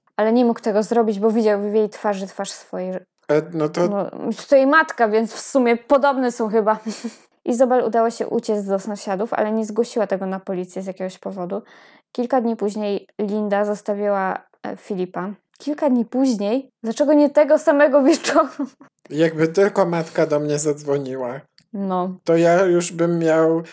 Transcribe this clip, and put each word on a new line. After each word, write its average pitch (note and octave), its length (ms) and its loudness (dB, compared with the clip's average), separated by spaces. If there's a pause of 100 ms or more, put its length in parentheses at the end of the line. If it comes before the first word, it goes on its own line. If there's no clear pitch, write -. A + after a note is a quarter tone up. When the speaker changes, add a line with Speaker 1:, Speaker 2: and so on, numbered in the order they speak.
(180)
Speaker 1:
Ale G#3+ 160 2
nie B3 120 4
mógł A#3 160 0
tego G#3+ 220 0
zrobić, A3 360 0
bo A3 120 2
widział G#3 300 2
w G#3 120 -4
jej G#3+ 160 2
twarzy G3 380 -4
twarz G3 240 -10
swojej. F#3 400 -10
Speaker 2:
E, - 500 -2 (120)
no D3+ 160 0
to F3 180 0
Speaker 1:
No, G3+ 180 -2 (440)
to C#4+ 60 6
jej C4+ 120 6
matka, C#4+ 420 2
więc A3 240 0
w - 60 -12
sumie A#3+ 380 2
podobne C4+ 540 2
są A3+ 180 -4
chyba. G#3+ 300 2 (340)
<laughs> - 320 -20
Izabel B3 380 2
udało A3+ 260 0
się A3+ 180 -6
uciec G#3+ 380 -4
do G3 140 -2
sąsiadów, G#3 540 -6
ale G#3+ 180 0
nie A3 140 -2
zgłosiła G#3+ 420 -2
tego G3 180 -4
na F#3+ 140 -6
policję F#3 420 -8
z F#3+ 40 -10
jakiegoś F#3 320 -10
powodu. F#3+ 440 -8 (500)
Kilka B3 300 -2
dni A3+ 140 -2
później G3+ 520 -4 (120)
Linda G#3 460 -2
zostawiła, G3+ 800 -4 (200)
e, G#3 120 -8
Filipa. F#3 540 -8 (280)
Kilka D4 320 -2
dni A#3+ 160 2
później? B3 640 -2 (140)
Dlaczego C4+ 300 0
nie D4 160 6
tego D4 300 4
samego C#4+ 440 4
<laughs> C4 40 6
wieczoru? D4+ 420 2 (600)
Speaker 2:
Jakby D#3+ 380 0
tylko G3 380 2
matka E3+ 400 0
do D3 140 0
mnie D3 200 -2
zadzwoniła, C#3 840 -4 (320)
Speaker 1:
No. F#3 500 -4
Speaker 2:
to E3 140 2
ja E3+ 280 4
już F3 260 2
bym E3+ 280 0
miał D#3+ 420 2 (120)